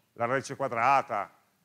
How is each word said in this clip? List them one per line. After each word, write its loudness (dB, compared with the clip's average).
la -4
radice -2
quadrata, 0